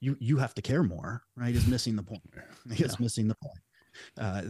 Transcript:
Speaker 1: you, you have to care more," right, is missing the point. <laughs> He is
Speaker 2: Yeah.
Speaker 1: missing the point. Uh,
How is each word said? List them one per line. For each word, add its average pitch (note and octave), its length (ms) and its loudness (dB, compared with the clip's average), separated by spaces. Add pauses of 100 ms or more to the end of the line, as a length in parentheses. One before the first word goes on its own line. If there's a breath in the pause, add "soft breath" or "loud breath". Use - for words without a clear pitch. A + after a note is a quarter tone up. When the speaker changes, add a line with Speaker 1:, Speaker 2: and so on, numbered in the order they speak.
Speaker 1:
you, C3+ 180 0
you C3 180 2
have C3 180 0
to A2 60 -6
care D3 220 4
more," F2 400 -2 (140)
right, A#2+ 180 0
is B2 100 6
missing A#2+ 300 2
the G#2 80 -2
point. G2 180 -12 (260)
<laughs> - 260 -14
He G#2+ 100 4
is C#3+ 80 0
Speaker 2:
Yeah. - 80 -6
Speaker 1:
missing A2+ 300 2
the A2+ 60 0
point. - 240 -14 (580 loud breath)
Uh, G2+ 320 -2